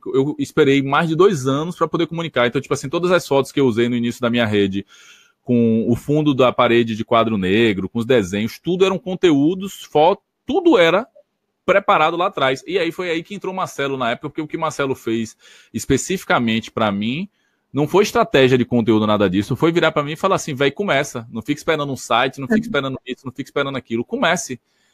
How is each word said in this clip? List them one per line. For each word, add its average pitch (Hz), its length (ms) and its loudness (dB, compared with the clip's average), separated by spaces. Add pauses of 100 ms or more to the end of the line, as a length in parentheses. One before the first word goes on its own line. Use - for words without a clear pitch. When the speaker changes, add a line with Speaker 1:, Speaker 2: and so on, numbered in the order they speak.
(140)
Speaker 1:
eu 139 240 0
esperei 139 460 2
mais 147 260 0
de 160 60 -2
dois 160 320 2
anos 151 280 -2
pra 165 120 -2
poder 165 180 -2
comunicar. 156 400 -2
Então, 131 160 -2
tipo 139 140 -4
assim, 135 120 -8
todas 170 240 -2
as 175 160 0
fotos 139 240 0
que - 80 -2
eu 139 60 4
usei 117 240 2
no 123 60 -2
início 120 260 -4
da 120 80 0
minha 117 160 0
rede, 101 400 0 (580)
com 117 460 2
o 120 60 2
fundo 151 380 0
da 123 200 2
parede 117 420 2
de 110 80 -4
quadro 110 360 2
negro, 95 500 0
com - 80 -8
os 117 80 -4
desenhos, 107 540 0
tudo 180 260 -2
eram 190 140 -2
conteúdos, 185 840 0
foto, 160 380 2 (240)
tudo 320 320 2
era 175 300 4 (560)
preparado 175 540 2
lá 175 80 0
atrás. 135 420 -2
E 180 100 -2
aí 170 140 -2
foi 180 200 -6
aí 170 120 -4
que 202 120 -16
entrou 185 180 -8
o - 20 -10
Marcelo 139 400 -6
na 123 160 -2
época, 139 180 -6
porque 160 120 -8
o 151 60 -6
que 165 100 -8
o - 20 -8
Marcelo 143 360 -2
fez 113 420 -4 (360)
especificamente 127 1000 -2
pra 110 200 -2
mim 120 380 -4 (420)
não 147 160 -2
foi 196 160 2
estratégia 135 540 4
de 123 80 2
conteúdo, 110 420 2
nada 104 220 4
disso, 101 260 -2
foi 165 160 2
virar 160 200 2
pra 151 120 -2
mim 147 100 -8
e - 40 -12
falar 196 180 0
assim, 156 180 -6
"Véi, 139 180 0
começa, 143 600 -4
não 113 100 -10
fica 147 180 -6
esperando 147 340 -4
um - 20 -8
site, 131 460 -2
não 131 60 -10
fica 220 100 2
Speaker 2:
Uhum. 220 60 -2
Speaker 1:
esperando 135 420 -6
isso, - 200 -12
não 123 60 -12
fica - 160 -12
esperando 139 300 -4
aquilo, 117 260 -6
comece. 175 560 -4 (340)